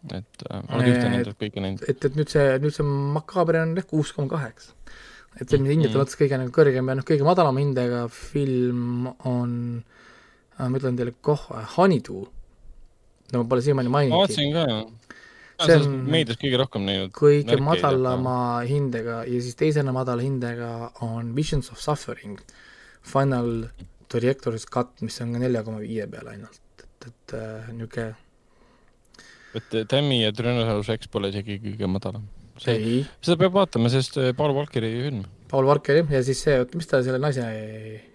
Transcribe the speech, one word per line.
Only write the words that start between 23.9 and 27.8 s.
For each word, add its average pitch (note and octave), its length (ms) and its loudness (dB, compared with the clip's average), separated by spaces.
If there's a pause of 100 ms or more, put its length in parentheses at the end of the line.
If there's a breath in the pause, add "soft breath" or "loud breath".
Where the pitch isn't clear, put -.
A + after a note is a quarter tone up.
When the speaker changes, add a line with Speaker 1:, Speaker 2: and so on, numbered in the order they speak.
Speaker 2:
Director's A#2+ 560 -2
Cut, B2 240 -2 (120)
mis - 200 -8
on A#2 120 -6
ka A#2+ 60 -4
nelja B2 240 0
koma A2 140 -8
viie G#2+ 300 -6
peal A2 200 -16
ainult. G#2 300 -18 (220)
Et, - 280 -20
et, - 300 -16
äh, A2 360 -10
niuke A2+ 340 -6 (1500 loud breath)